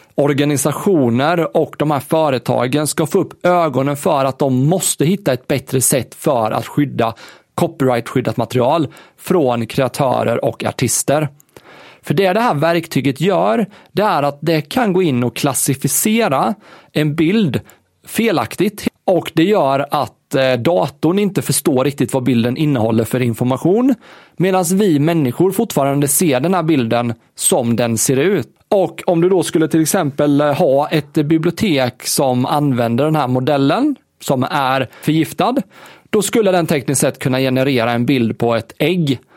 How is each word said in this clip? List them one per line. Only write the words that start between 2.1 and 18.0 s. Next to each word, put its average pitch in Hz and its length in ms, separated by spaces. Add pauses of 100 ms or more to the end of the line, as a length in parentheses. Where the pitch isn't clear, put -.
ska 156 200
få 196 120
upp - 280
ögonen 147 500
för 143 280
att 131 140
de 135 300
måste 180 360
hitta 165 280
ett - 160
bättre 135 320
sätt 131 340
för 117 360
att 123 160
skydda 117 480 (400)
copyright-skyddat 131 840
material 127 520 (300)
från 120 480
kreatörer 120 800
och - 200
artister. - 640 (760)
För - 120
det 185 180
det 214 80
här 233 140
verktyget 147 680
gör, 190 460 (260)
det 190 100
är 175 200
att 143 200
det 156 180
kan 226 320
gå 185 100
in 127 220
och 117 120
klassificera 175 1160 (380)
en 147 220
bild 175 460 (460)